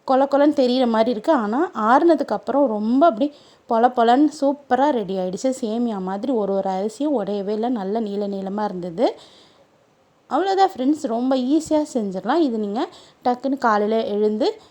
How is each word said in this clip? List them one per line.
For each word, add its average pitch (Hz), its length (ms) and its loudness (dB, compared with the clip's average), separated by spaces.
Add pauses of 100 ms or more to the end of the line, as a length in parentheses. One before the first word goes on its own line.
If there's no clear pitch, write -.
கொல 269 200 2
கொலன்னு 285 360 2
தெரியிற 247 280 2
மாதிரி 226 220 2
இருக்கு. 226 220 0
ஆனா 262 420 0
ஆறுனதுக்கு 269 580 4
அப்புறம் 247 340 0
ரொம்ப 226 400 2
அப்படி 285 260 2 (360)
பொல 233 280 4
பொலன்னு 247 320 4 (120)
சூப்பரா 277 500 0
ரெடி 202 240 -2
ஆயிடுச்சு. 190 360 -2
சேமியா 233 480 -4
மாதிரி 196 340 -4
ஒரு 196 220 0
ஒரு 196 160 -2
அரிசியும் 214 540 -2
உடையவே 196 240 -6
இல்ல, 220 200 -2
நல்ல 214 320 -4
நீள 202 280 -4
நீளமா 196 360 -6
இருந்தது. 185 540 -4 (1120)
அவ்வளோதான் 381 460 0
ஃப்ரெண்ட்ஸ், 285 300 -2
ரொம்ப 247 300 -2
ஈஸியா 302 560 0
செஞ்சிடலாம். 208 480 -2
இது 240 180 0
நீங்க 214 300 -4 (360)
டக்குன்னு 262 340 -2
காலையில 220 460 0
எழுந்து 214 560 -2 (100)